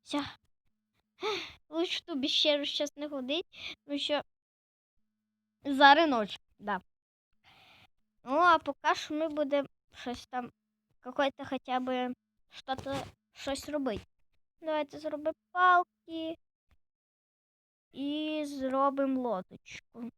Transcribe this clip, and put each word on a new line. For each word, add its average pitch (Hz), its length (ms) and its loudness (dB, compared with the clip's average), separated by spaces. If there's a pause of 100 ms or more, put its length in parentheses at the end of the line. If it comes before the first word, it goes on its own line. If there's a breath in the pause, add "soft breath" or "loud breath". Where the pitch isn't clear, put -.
Всьо. 294 200 -4 (1500 loud breath)
Лучше 330 360 -4
тобі 285 220 -4
ще 302 300 4
раз 285 100 -4
щас 294 300 -4
не 294 120 -8
ходить, 285 760 -6
тому 285 140 -6
що 294 220 -2 (1400)
зараз 285 460 8
ніч, 226 300 0 (200)
да. 196 220 -4 (1400 soft breath)
Ну, 262 140 0
а 339 220 6
поки 302 360 -2
що - 180 -8
ми 311 160 -2
будемо 285 380 0 (260)
щось - 340 -10
там, 247 240 -8 (480)
какое-то 277 460 -2
хоча 254 340 -4
б, 254 340 -2 (360)
що-то, 269 460 -8 (360)
щось - 380 -8
робити. 262 360 -4 (560)
Давайте 302 380 -4
зробимо 302 340 -4 (180)
палки 349 880 2 (1500)
і 302 560 -4
зробимо 269 760 0
лодочку. 233 960 -8